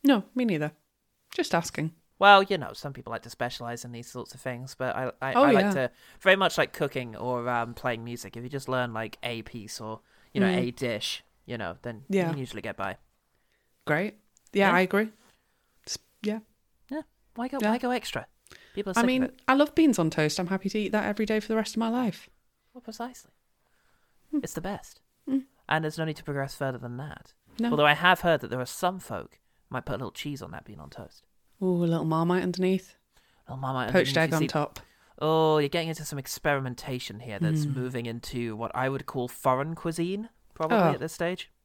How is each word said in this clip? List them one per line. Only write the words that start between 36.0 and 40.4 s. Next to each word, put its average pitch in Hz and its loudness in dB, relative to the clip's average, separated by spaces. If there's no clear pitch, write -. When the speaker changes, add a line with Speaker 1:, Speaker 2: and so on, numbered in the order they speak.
Speaker 2:
some 143 -8
experimentation 131 -4
here 117 -10
that's 156 2
Speaker 1:
Mm. 143 0
Speaker 2:
moving 127 -4
into 117 -6
what 113 -6
I 131 0
would 135 -4
call 123 -4
foreign 139 0
cuisine, 180 -4